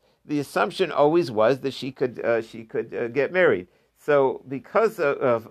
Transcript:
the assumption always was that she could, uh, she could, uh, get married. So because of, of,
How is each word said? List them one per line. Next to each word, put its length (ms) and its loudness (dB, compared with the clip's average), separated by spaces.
the 160 -4
assumption 520 -2
always 400 2
was 300 2
that 120 -6
she 180 -10
could, 320 -6
uh, 200 0
she 200 -16
could, 300 -8
uh, 140 -4
get 240 -2
married. 340 2
So 500 2
because 520 -2
of, 180 0
of, 340 0